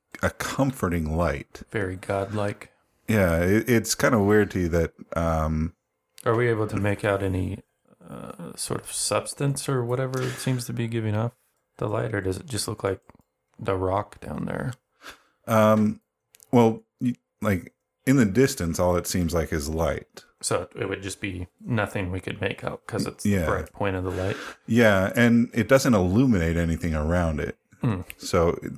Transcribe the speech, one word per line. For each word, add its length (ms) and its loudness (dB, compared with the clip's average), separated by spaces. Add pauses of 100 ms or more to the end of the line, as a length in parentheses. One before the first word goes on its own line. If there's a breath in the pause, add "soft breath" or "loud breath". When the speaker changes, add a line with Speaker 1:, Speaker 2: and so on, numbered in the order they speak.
(240)
Speaker 1:
a 60 2
comforting 880 -2
light. 540 -4
Speaker 2:
Very 240 -4
godlike. 800 -6 (340)
Speaker 1:
Yeah, 360 4
it, 260 2
it's 260 2
kinda 260 2
weird 320 4
to 80 -2
you 100 0
that, 220 2 (240)
um, 580 0 (500)
Speaker 2:
Are 100 2
we 140 0
able 180 0
to 120 -6
make 260 -2
out 180 0
any, 380 -4 (480)
uh, 480 -14
sort 240 -6
of 120 -16
substance 760 -4
or 160 0
whatever 360 -4
it 180 -4
seems 280 -2
to 60 -8
be 160 -4
giving 260 -2
off 160 0 (480)
the 100 -2
light, 240 -2
or 80 0
does 180 -2
it 80 -14
just 200 -4
look 160 -8
like 180 -2 (560)
the 200 -4
rock 440 -2
down 260 -8
there? 260 -6 (720 loud breath)
Speaker 1:
Um, 540 4 (500)
well, 320 6 (180)
y-, 140 -2 (260)
like, 320 -2 (320)
in 120 4
the 80 6
distance, 560 2
all 160 4
it 100 -2
seems 260 0
like 200 0
is 160 -2
light. 560 -4 (180)
Speaker 2:
So 260 -4 (100)
it 100 -4
would 140 -6
just 180 -10
be 280 -8 (160)
nothing 480 -2
we 80 -6
could 200 -10
make 220 -4
out 240 -8
'cause 200 -4
it's 180 -10
Speaker 1:
Yeah. 160 2
Speaker 2:
the 60 0
bright 260 -4
point 240 -4
of 80 -4
the 60 -4
light? 260 -4 (300 loud breath)
Speaker 1:
Yeah, 500 4
and 380 6
it 120 2
doesn't 280 6
illuminate 600 4
anything 380 0
around 460 0
it. 160 -6 (240)
Speaker 2:
Hmm. 220 -2 (160)
Speaker 1:
So, 400 0 (200)